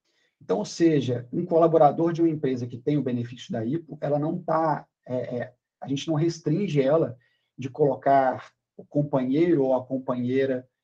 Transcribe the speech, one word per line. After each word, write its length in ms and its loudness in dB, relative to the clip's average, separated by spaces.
Então, 160 -2
ou 80 -4
seja, 680 0
um 140 -4
colaborador 680 4
de 80 -2
uma 80 4
empresa 360 -2
que 120 -10
tem 200 -2
o 60 -2
benefício 480 -6
da 140 -4
ipo, 360 -6
ela 160 -2
não 200 -2
tá, 500 -2
é, 100 -8
é, 380 -6
a 60 -12
gente 200 -6
não 80 -2
restringe 640 0
ela 360 0
de 120 -8
colocar 840 0
o 100 -20
companheiro 800 0
ou 100 0
a 120 0
companheira, 840 -2